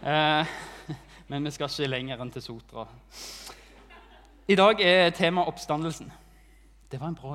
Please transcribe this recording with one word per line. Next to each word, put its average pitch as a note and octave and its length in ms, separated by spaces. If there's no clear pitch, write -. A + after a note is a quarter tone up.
Eh, D3+ 400
<laughs> - 400
men C#3+ 160
vi D3 80
skal C#3+ 200
ikke C#3+ 180
lenger B2+ 320
enn B2 80
til A#2 160
Sotra. A2+ 400
I G3 140
dag G#3 220
er F3+ 360
tema F3 320
oppstandelsen. D#3 640
Det C3+ 100
var D#3 80
en E3 80
bra C3+ 180